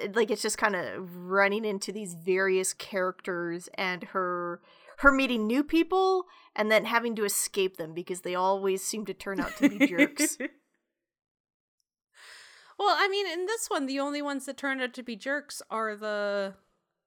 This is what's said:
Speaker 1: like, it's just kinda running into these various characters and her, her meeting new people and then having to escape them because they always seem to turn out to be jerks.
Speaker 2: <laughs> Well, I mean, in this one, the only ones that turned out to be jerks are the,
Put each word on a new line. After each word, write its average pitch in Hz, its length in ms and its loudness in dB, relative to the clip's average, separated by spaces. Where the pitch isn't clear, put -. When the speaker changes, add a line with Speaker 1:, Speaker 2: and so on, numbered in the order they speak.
Speaker 1:
like, 220 180 4
it's 208 100 -2
just 214 160 -2
kinda 170 400 0
running 190 680 0
into 202 280 -4
these 190 220 -8
various 185 600 2
characters 180 1000 -6
and 180 280 -4
her, 175 580 -4
her 277 140 10
meeting 247 340 2
new 254 160 2
people 370 640 2
and 214 120 0
then 214 160 6
having 233 300 0
to 214 100 -2
escape 190 520 -2
them 160 180 -8
because 175 280 -8
they 180 120 -4
always 190 480 2
seem 208 240 -6
to 190 80 -8
turn 196 240 -6
out - 200 -4
to 277 100 6
be - 180 6
jerks. 294 560 2
Speaker 2:
<laughs> 285 60 -6
Well, 381 180 4
I 381 120 4
mean, 392 180 0
in 359 200 -4
this 453 220 -4
one, 311 180 0
the 269 120 -4
only 285 240 -2
ones 277 240 -4
that 269 100 -8
turned 269 240 -4
out 247 140 -4
to 254 80 -12
be 240 140 -8
jerks 277 520 -6
are 220 280 -4
the, 208 580 -2